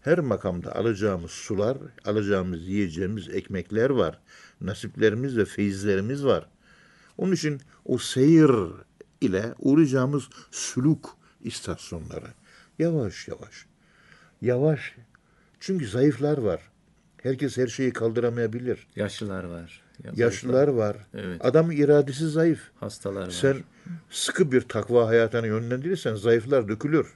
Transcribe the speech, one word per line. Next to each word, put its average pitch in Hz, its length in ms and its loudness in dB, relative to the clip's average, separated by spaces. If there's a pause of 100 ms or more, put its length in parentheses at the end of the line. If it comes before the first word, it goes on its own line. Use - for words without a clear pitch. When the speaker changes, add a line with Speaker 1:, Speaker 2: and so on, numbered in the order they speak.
Speaker 1:
Her 170 180 2
makamda 95 560 -4
alacağımız 98 560 -2
sular, 110 460 -4 (280)
alacağımız 95 640 -2
yiyeceğimiz 95 600 -4
ekmekler 98 600 -2
var. 101 300 0 (420)
Nasiplerimiz 110 760 0
ve 101 80 4
feyizlerimiz 104 800 -2
var. 95 240 2 (680)
Onun 185 140 0
için 151 300 -2 (240)
o 127 120 0
seyir 147 540 6 (680)
ile 110 380 0
uğrayacağımız 135 640 4 (280)
sülük - 540 0 (360)
istasyonları. - 840 -10 (520)
Yavaş 156 480 -2
yavaş. - 380 -16 (760)
Yavaş. 123 540 0 (640)
Çünkü 180 280 -4
zayıflar 139 500 2
var. 98 240 -2 (560)
Herkes 131 400 -4
her 127 100 0
şeyi 123 260 -2
kaldıramayabilir. 117 1040 -2
Speaker 2:
Yaşlılar 98 480 -6
var. 85 380 -14 (220)
Ya, 90 120 -14
Speaker 1:
Yaşlılar 120 380 0 (120)
Speaker 2:
zayıflar. 143 120 0
Speaker 1:
var. 104 200 0 (160)
Speaker 2:
Evet. 95 320 -8
Speaker 1:
Adam 160 260 4
iradesi 147 580 2
zayıf. 160 320 2 (180)
Speaker 2:
Hastalar 98 460 -8
var. 90 60 -8
Speaker 1:
Sen 135 260 0 (520)
sıkı - 420 -2
bir 123 100 4
takva 117 460 2
hayatına 113 400 2
yönlendirirsen 120 680 -4
zayıflar 117 520 4
dökülür. 139 480 0